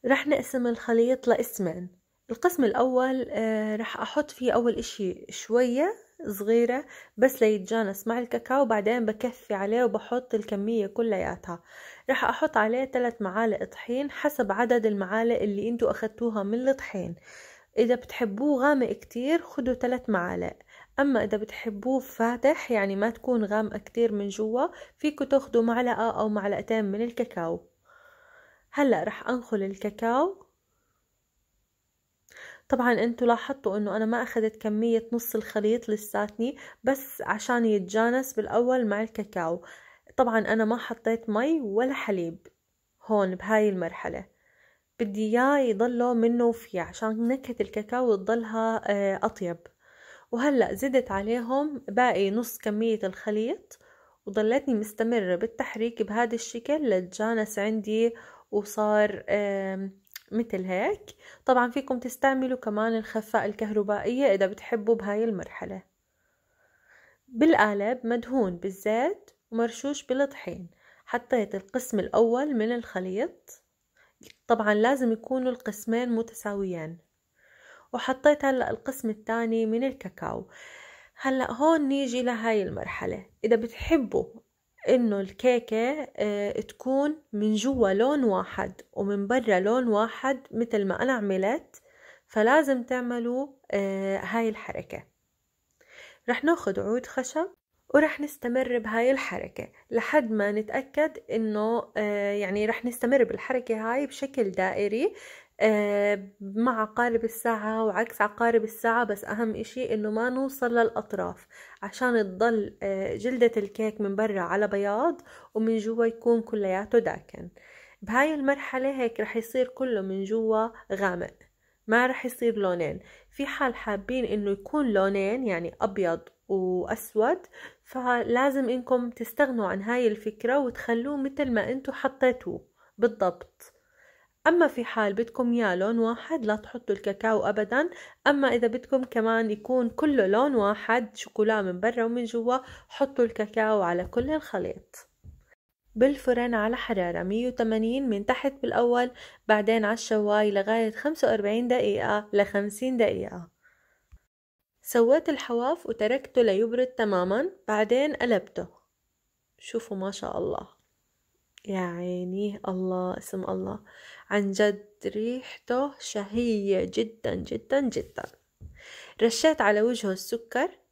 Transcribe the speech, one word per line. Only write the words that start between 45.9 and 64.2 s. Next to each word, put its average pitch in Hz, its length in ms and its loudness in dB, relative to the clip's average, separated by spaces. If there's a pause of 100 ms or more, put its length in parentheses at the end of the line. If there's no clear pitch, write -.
منه 233 300 4
وفيه 226 360 -2
عشان 220 480 -2
نكهة 262 320 -4
الكاكاو 240 560 0
تضلها، 226 720 -2
آه، 196 360 0
اطيب. 175 360 -2 (760)
وهلأ 240 420 2
زدت 254 360 0
عليهم 240 800 -2
باقي 202 420 2
نص 226 280 -4
كمية 214 460 0
الخليط، 214 760 -4 (480)
وضلتني 226 480 0
مستمرة 214 600 0
بالتحريك 226 680 -4
بهذا 226 320 0
الشكل 254 560 -2
لتجانس 214 680 -2
عندي 220 560 0 (360)
وصار، 208 800 2
آم، 196 720 -2 (320)
متل 214 320 -2
هيك. 208 380 -2 (420)
طبعًا 247 260 4
فيكم 269 280 -4
تستعملوا 262 600 0
كمان 220 380 -2
الخفاء 220 500 -2
الكهربائية 208 880 2